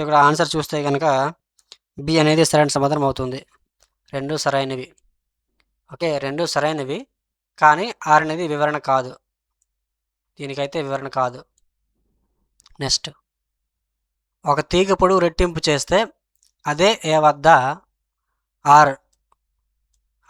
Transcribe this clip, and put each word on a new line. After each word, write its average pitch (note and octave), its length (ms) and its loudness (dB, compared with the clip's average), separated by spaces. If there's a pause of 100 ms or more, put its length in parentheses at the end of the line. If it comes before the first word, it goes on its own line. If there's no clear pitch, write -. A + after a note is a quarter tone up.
ఇక్కడ D3+ 140 2 (100)
ఆన్సర్ D3+ 280 0
చూస్తే D3+ 220 -4 (120)
కనుక C#3+ 160 -2 (1040)
బి D#3+ 60 -2 (100)
అనేది D#3 280 4
సరైన D3+ 260 2
సమాధానం C#3+ 320 -2
అవుతుంది. C3 320 -8 (720)
రెండు C#3 280 -8
సరైనవి. C3+ 420 -4 (1080)
ఓకే, E3 160 -4 (160)
రెండు D3 180 -6 (100)
సరైనవి, D3 440 -4 (640)
కానీ D#3 240 4 (260)
ఆరు D3+ 140 4
అనేది D#3+ 260 -6
వివరణ D3 260 -2 (100)
కాదు, C3 240 -2 (1300)
దీనికైతే C#3 460 -8
వివరణ C3+ 220 -6 (100)
కాదు. B2+ 220 -4 (1400)
నెక్స్ట్, C3+ 280 -6 (1400)
ఒక D3 140 0 (120)
తీగ F#3+ 280 2
పొడవు F#3 260 4
రెట్టింపు E3+ 420 -2
చేస్తే D3+ 300 0 (680)
అదే D#3 240 2 (240)
ఏ - 20 2 (100)
వద్ద C#3+ 220 2 (1160)
ఆర్, D3 280 6 (1400)